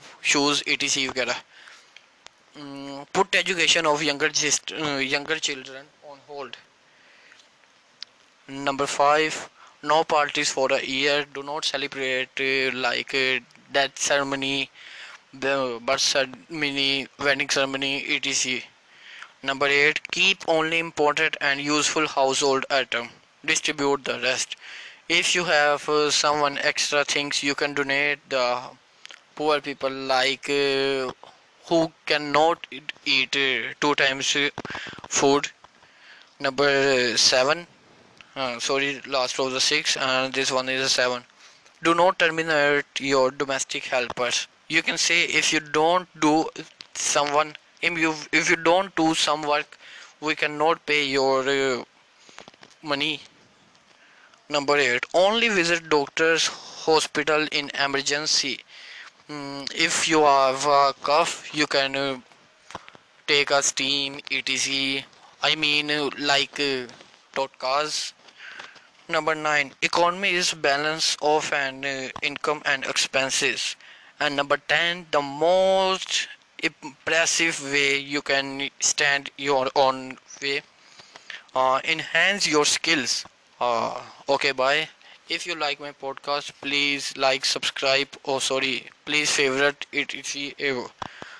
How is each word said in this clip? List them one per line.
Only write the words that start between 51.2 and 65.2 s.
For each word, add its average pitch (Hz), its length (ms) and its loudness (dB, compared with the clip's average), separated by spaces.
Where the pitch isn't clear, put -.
uh, 135 340 0
money. 147 400 -4
Number 143 300 2
eight, 127 360 0
only 226 340 4
visit 170 400 0
doctors, 156 600 2
hospital 151 1040 0
in 143 180 -4
emergency. 139 720 -2
Mm, 139 440 -10
if - 360 0
you 156 160 6
have 135 420 4
a 139 260 6
cough, - 500 0
you 147 140 0
can, 135 260 0
uh, 135 240 -2
take 143 240 2
a 139 100 4
steam, 139 560 -2
et 135 180 -4
cetera. 135 560 -2